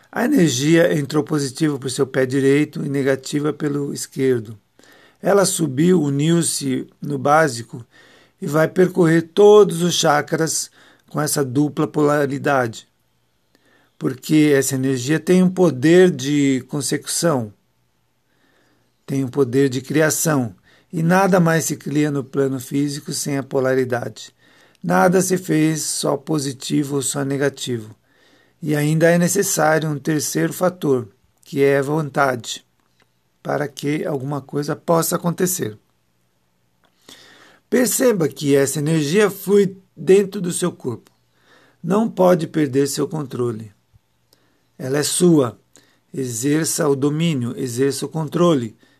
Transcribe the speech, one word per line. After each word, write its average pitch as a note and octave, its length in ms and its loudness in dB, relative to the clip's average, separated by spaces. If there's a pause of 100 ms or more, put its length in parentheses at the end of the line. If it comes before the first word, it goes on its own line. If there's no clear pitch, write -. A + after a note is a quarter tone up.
(120)
A A3+ 120 -2
energia E3 720 4
entrou D3 280 -2
positiva D3 560 -2
por C3 100 -6
seu C3 160 -2
pé C3+ 180 0
direito C#3+ 640 0
e - 20 -6
negativa C#3 640 -2
pelo C#3+ 400 -6
esquerdo. A#2+ 640 -4 (640)
Ela G3 240 2
subiu, E3 560 2
uniu-se C#3+ 880 0 (140)
no C#3+ 160 -6
básico C3 640 0 (560)
e F#3+ 60 -8
vai D#3 220 2
percorrer F3 540 2 (120)
todos G3+ 480 6
os F3 120 0
chakras D3 760 0 (380)
com - 120 -6
essa D3 240 -2
dupla C#3+ 440 -2
polaridade. C#3+ 960 0 (1120)
Porque D3+ 560 2
essa C3+ 220 0
energia C3 420 -2
tem F3+ 240 2
um F3+ 80 2
poder F3 580 4
de C#3 600 0
consecução, C#3 840 -4 (1500)
tem C#3 200 -4
um B2+ 40 -6
poder C3+ 400 0
de B2+ 120 -4
criação, C#3 720 -2 (380)
e E3+ 100 -4
nada F#3 380 4
mais E3 240 2
se D#3 100 -4
cria D3 380 -2
no C#3 100 -4
plano C3+ 380 -4
físico C#3+ 520 -6
sem C#3+ 240 -6
a C#3 60 -4
polaridade. B2+ 920 -4 (480)
Nada F3+ 400 2
se F#3 160 0
fez D#3 460 0
só - 340 -4
positivo C#3+ 760 -4
ou C#3 80 -4
só C#3+ 220 -6
negativo. C3 720 -6 (640)
E D3+ 140 -2
ainda D#3 340 2
é F3 80 4
necessário D#3+ 720 0
um D3 100 -6
terceiro D#3 540 -2
fator, D3 560 -2 (340)
que C#3 220 -2
é C#3 140 4
a C#3+ 40 0
vontade, C#3 800 -4 (800)
para C#3+ 240 -4
que C#3+ 400 -6
alguma C#3+ 340 -6
coisa D3 360 -6
possa E3 400 0
acontecer. E3 600 -4 (1900)
Perceba A#3 600 2
que C#3 260 -2
essa C#3 240 2
energia D#3+ 500 2
flui G3 480 0 (200)
dentro G3 440 2
do F3 120 -4
seu F3 180 -4
corpo. B2 400 -10 (720)
Não G#3 260 0
pode F3+ 380 2
perder C#3+ 400 0
seu C#3+ 220 -4
controle. A#2+ 640 -8 (1080)
Ela C#3 200 -4
é D3+ 40 0
sua. C#3+ 560 2 (560)
Exerça C#3+ 760 -2
o C#3 60 2
domínio, D3 640 -2
exerça C3 480 -2
o - 20 -8
controle. D#3 680 0 (240)